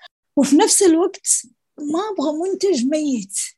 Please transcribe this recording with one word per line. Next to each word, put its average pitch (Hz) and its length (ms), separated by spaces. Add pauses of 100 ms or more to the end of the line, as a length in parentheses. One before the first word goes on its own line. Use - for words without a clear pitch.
(360)
وفي 277 200
نفس 415 280
الوقت 349 440 (500)
ما 302 220 (140)
أبغى 320 380
منتج 339 340
ميت 277 540 (180)